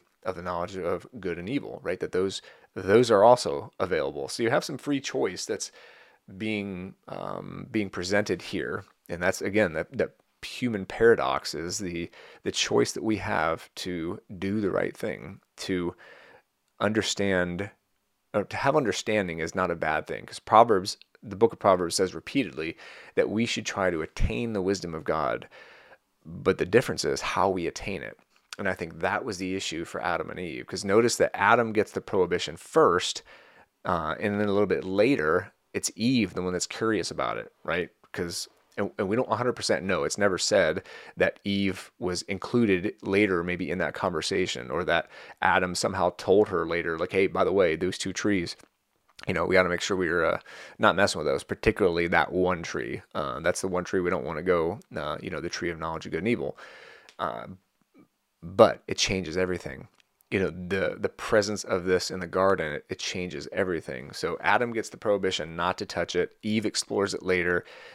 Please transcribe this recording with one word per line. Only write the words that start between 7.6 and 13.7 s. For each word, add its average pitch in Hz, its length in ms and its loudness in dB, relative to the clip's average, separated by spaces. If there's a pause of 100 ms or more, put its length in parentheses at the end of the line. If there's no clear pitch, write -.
being 104 200 -2
presented 95 500 0
here. 90 440 -6 (260)
And 87 120 -6
that's, 95 200 0
again, 101 320 0
that, 80 220 -6
that 95 180 -2 (300)
human 110 400 -4
paradox 80 720 2
is 90 240 -6
the, 87 320 -6 (320)
the 101 100 -4
choice - 400 2
that - 100 -10
we 107 140 0
have 82 580 -2